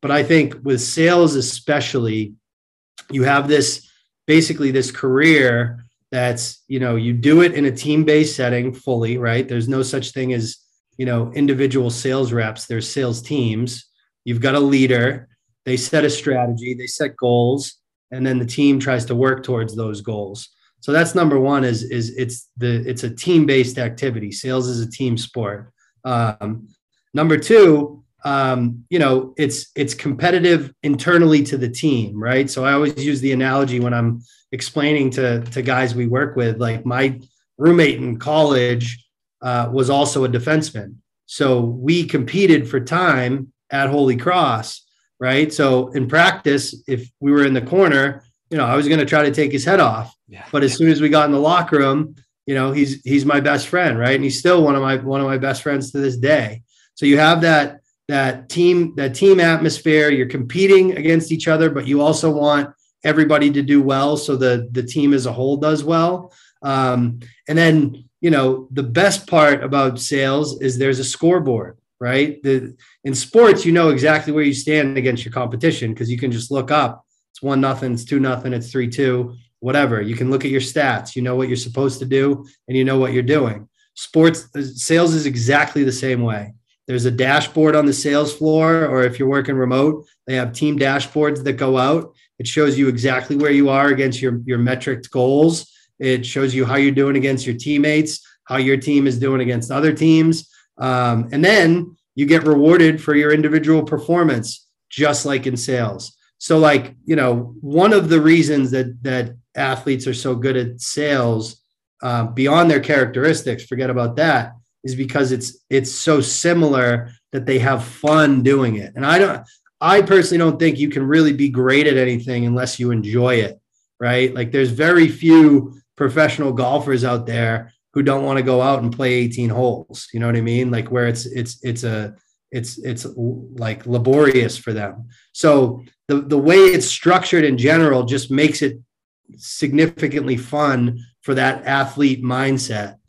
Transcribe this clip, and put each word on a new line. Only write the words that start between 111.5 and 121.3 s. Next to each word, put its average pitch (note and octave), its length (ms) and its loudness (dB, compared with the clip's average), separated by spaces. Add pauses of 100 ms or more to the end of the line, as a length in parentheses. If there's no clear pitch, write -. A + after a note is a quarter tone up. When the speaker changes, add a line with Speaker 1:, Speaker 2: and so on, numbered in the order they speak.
Speaker 1:
uh, A#2+ 220 -2
beyond C#3 460 2
their C#3+ 100 2
characteristics, C3+ 840 -2
forget B2+ 240 -4
about A#2+ 260 -2
that, C#3 380 0 (280)
is C3 120 -8
because C3 380 -2
it's, A#2+ 260 -8 (100)
it's C3 240 -2
so D3+ 300 0
similar C3 880 0 (220)
that C3 120 -6
they C3 140 0
have A#2+ 260 -2
fun D3 580 2
doing C3 340 2
it. G2 200 -12
And B2+ 80 -6
I D#3+ 140 2
don't, F3+ 240 2 (400)
I F#3 180 4
personally F#3 380 4
don't E3 200 2
think D#3 200 0
you C#3+ 100 0
can C#3 180 -2
really D3+ 280 4